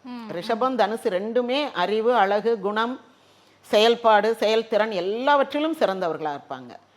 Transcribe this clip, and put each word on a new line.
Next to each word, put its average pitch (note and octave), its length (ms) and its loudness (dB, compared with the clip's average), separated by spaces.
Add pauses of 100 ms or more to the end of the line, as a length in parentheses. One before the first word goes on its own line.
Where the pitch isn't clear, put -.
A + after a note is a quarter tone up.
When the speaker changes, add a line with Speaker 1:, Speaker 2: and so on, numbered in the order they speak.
Speaker 1:
ம், B3+ 60 -18
ம். A#3 200 -14
Speaker 2:
ரிஷபம், A3+ 480 -2
தனுசு A3 320 0
ரெண்டுமே A#3+ 640 -2
அறிவு, G#3+ 420 0
அழகு, G#3 460 2
குணம், A3 400 -2 (640)
செயல்பாடு, A3 760 4
செயல்திறன் A3 560 0
எல்லாவற்றிலும் C#4 840 0
சிறந்தவர்களா E3+ 580 -2
இருப்பாங்க. C3 360 -14 (280)